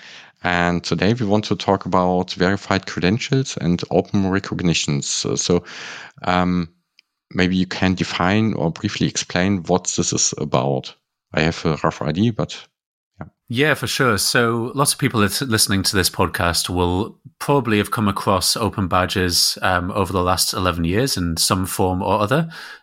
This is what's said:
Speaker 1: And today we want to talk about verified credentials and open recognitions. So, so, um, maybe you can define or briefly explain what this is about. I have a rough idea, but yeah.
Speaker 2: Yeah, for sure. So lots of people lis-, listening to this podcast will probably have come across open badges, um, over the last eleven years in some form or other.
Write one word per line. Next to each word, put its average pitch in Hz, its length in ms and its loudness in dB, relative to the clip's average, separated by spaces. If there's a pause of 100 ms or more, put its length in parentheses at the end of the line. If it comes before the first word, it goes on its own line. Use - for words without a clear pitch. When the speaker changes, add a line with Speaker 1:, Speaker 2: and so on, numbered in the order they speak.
(440)
Speaker 1:
And 87 400 2
today 90 300 2
we 120 120 -2
want 104 200 2
to 104 100 -2
talk 98 300 0
about 90 460 2
verified 95 560 0
credentials 123 720 0
and 87 320 0
open 95 400 0
recognitions. 87 800 -2
So, - 280 -4
so, - 280 0 (600)
um, 90 460 2 (600)
maybe 92 240 2
you 90 100 2
can 92 300 0
define 95 580 0
or - 180 0
briefly - 360 -2
explain 92 560 0
what 90 320 0
this - 180 -2
is - 240 0
about. 67 580 -2 (380)
I 78 80 0
have 80 240 0
a 80 180 0
rough - 180 0
idea, 92 320 0
but - 340 -6 (520)
yeah. 82 80 -12 (220)
Speaker 2:
Yeah, 139 260 2
for 131 100 -6
sure. 117 320 2
So 117 560 0
lots 139 200 2
of - 60 -6
people 123 200 0
lis-, 101 240 2
listening 107 400 2
to - 120 0
this 90 140 4
podcast 85 600 0
will 90 500 0 (180)
probably 117 400 0
have 101 140 0
come 107 160 0
across 95 500 0
open 104 300 -2
badges, 90 760 0
um, 92 300 0
over 98 200 0
the 92 120 2
last 90 320 0
eleven 87 300 0
years 110 320 0
in 85 200 -2
some 95 300 0
form 92 340 0
or 98 180 2
other. 139 300 0 (340)